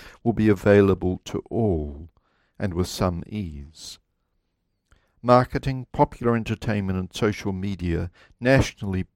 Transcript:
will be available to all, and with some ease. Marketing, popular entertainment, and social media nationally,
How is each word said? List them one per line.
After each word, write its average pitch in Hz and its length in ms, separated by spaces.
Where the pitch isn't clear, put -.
will 117 100
be 107 140
available 98 800
to - 140
all, 82 580
and 98 140
with 90 140
some 90 400
ease. 78 720
Marketing, 127 680
popular 120 440
entertainment, 104 600
and 92 160
social 104 380
media 87 600
nationally, 107 640